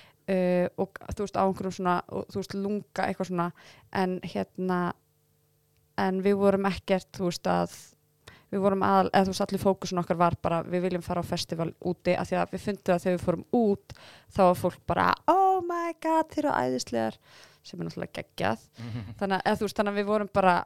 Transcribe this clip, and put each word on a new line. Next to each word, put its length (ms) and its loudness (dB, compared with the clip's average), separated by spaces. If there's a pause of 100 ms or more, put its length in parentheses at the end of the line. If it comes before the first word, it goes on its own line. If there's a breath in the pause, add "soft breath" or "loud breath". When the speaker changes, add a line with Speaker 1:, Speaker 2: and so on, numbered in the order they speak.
(240 loud breath)
Speaker 1:
uh, 480 2
og, 320 -6
þú 200 -6
veist, 140 -6
á 40 4
einhverjum 320 -2
svona, 300 0
og, 240 -8
þú 140 -6
veist, 120 -10
lunga, 520 -4
eitthvað 240 -4
svona, 180 -2 (440 soft breath)
en, 280 0
hérna, 600 -4 (1200)
en 240 0
við 160 4
vorum 300 4
ekkert, 440 -2
þú 180 -2
veist, 180 -4
að 260 0 (720 loud breath)
við 180 -4
vorum 220 2
aðal-, 240 4
eða, 160 4
þú 80 -2
veist, 100 -2
allir 180 -4
fókusun 380 0
okkar 160 -2
var 220 2
bara, 240 -2
við 240 -2
viljum 180 -4
fara 160 -4
á 60 -4
festival 420 -4 (100)
úti, 380 -2
af 140 -4
því 80 0
að 160 -2
við 100 -8
fundum 300 -2
að 100 0
þegar 140 0
við 80 -10
fórum 260 -2
út, 440 0 (300 loud breath)
þá 140 -2
var 160 6
fólk 300 -4
bara, 220 2 (180)
"Oh 340 4
my 340 -4
God, 360 0
þeir 160 -4
eru 80 0
æðislegar," 640 -2 (400 soft breath)
sem 220 -14
er 60 -6
náttúrulega 360 -10
geggjað. 360 -4 (180)
Speaker 2:
Mhm. 400 -10
Speaker 1:
Þannig 200 0
að, 80 -2
eða, 140 2
þú 80 -2
veist, 100 -6
þannig 160 0
að 60 -4
við 80 0
vorum 260 0
bara 220 6 (120)